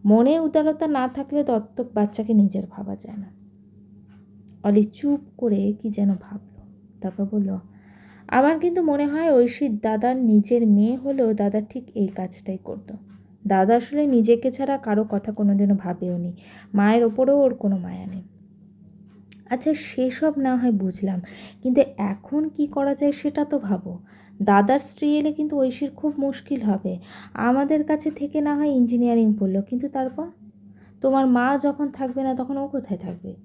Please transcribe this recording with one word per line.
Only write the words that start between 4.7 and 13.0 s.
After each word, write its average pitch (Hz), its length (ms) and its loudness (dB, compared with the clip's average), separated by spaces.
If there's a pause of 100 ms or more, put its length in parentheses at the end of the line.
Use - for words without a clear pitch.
চুপ 285 360 -2 (160)
করে 208 360 -2
কি 214 180 -8
যেন 202 300 0
ভাবল, - 420 -18 (380)
তারপর 190 300 -6
বলল, 190 280 -2 (720)
"আমার 294 300 2
কিন্তু 349 240 0
মনে 294 240 0
হয় 311 260 0
ঐশীর 240 460 2
দাদার 220 380 -2
নিজের 226 500 4
মেয়ে 214 300 4
হলেও 262 380 0
দাদা 208 260 0
ঠিক 240 240 -12 (100)
এই 202 120 0
কাজটাই 185 580 -8
করত। - 280 -14 (540)